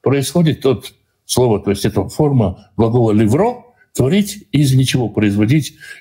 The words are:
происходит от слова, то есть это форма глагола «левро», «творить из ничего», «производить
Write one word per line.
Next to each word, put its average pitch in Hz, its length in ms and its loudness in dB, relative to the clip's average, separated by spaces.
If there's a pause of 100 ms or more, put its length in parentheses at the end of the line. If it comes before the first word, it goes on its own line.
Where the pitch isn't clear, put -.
происходит 139 640 0
от - 280 -2 (320)
слова, 120 360 0
то - 80 -4
есть 101 160 -2
это 98 240 -2
форма 127 680 -2
глагола 113 360 0
«левро», 113 540 0 (280)
«творить 190 580 -2
из 135 220 2
ничего», 131 340 0
«производить 107 680 0 (260)